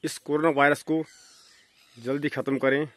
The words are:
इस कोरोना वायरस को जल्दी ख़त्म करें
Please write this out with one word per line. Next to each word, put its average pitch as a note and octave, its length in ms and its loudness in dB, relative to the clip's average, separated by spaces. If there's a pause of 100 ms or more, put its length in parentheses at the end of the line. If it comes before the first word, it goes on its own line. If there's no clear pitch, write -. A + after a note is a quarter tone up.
इस D#3 140 -6
कोरोना D3+ 300 0
वायरस C#3 340 2
को D#3+ 220 -2 (920)
जल्दी C3+ 300 -4
ख़त्म C3+ 300 -2
करें C3+ 380 2